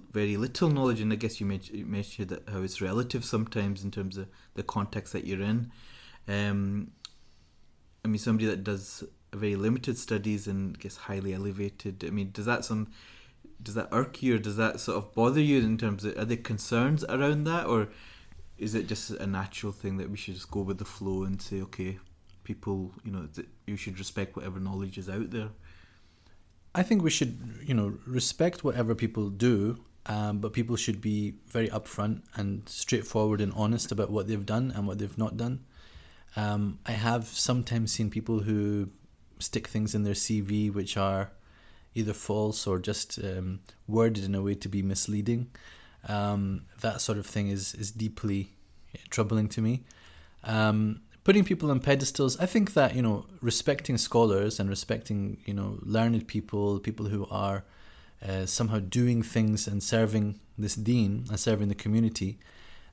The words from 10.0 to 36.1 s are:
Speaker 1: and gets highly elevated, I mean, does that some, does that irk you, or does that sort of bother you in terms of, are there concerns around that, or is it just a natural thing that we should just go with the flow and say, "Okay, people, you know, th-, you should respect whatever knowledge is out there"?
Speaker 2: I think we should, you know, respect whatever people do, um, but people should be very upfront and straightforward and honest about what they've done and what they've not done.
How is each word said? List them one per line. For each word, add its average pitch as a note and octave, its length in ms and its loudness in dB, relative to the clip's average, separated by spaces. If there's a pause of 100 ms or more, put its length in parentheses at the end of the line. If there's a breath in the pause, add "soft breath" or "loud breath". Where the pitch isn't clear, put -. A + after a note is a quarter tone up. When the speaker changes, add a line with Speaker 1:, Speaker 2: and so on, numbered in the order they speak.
Speaker 1:
and G2 320 -2
gets - 180 -12
highly G2 360 -4
elevated, G2 760 -6
I D#2+ 40 -6
mean, G2 200 -2
does G#2 140 -8
that A#2+ 220 0
some, G#2+ 260 -2 (680 loud breath)
does G#2+ 120 -10
that A2 160 -2
irk B2+ 320 -2
you, B2+ 120 4
or A2 40 4
does G2+ 200 -2
that A2 220 0
sort G2 180 -2
of G#2 160 -8
bother B2 260 4
you C#3+ 200 6
in A2 180 2
terms G2+ 260 -2
of, - 140 -2
are A2 80 -2
there A#2 100 0
concerns A#2+ 680 2
around C#3+ 400 2
that, E3 220 0
or A2 220 2 (680 loud breath)
is G#2+ 160 -2
it A2 120 0
just - 240 -6
a G2 160 -6
natural G2 440 -4
thing G2 280 -4
that F#2+ 100 -4
we G2+ 80 -8
should G2 180 -10
just - 160 -14
go G#2 100 -2
with F#2+ 180 -2
the G2+ 60 -8
flow F#2+ 400 -4
and G2 180 -2
say, G2 180 -6
"Okay, F#2+ 380 -6 (440)
people, G2 480 -6 (140)
you A2 80 -8
know, F2 220 -6
th-, - 140 -10 (180)
you G#2 100 -6
should F#2+ 220 -8
respect F#2+ 360 -6
whatever F#2+ 240 -8
knowledge F#2+ 380 -4
is F#2+ 140 -8
out G2 200 -4
there"? G#2+ 200 -4 (1200 soft breath)
Speaker 2:
I F3+ 80 4
think G3 200 6
we D#3+ 80 4
should, B2+ 280 0 (240)
you C#3+ 120 0
know, G2+ 320 2
respect B2+ 580 0
whatever A#2+ 300 2
people A2 340 0
do, G#2+ 500 4 (280)
um, G#2 320 -2
but G#2+ 160 -4
people A#2 220 0
should G#2 260 -2
be G#2 320 0 (140)
very A2+ 200 0
upfront G#2+ 540 -4 (120)
and G2+ 320 -4
straightforward G#2+ 760 0
and F#2+ 120 0
honest G#2+ 380 0
about G2+ 180 0
what G2+ 160 0
they've G2+ 200 -2
done A#2+ 280 0
and G2+ 120 -2
what G2 120 -2
they've G#2 200 -4
not A2 180 0
done. B2 240 -2 (720 loud breath)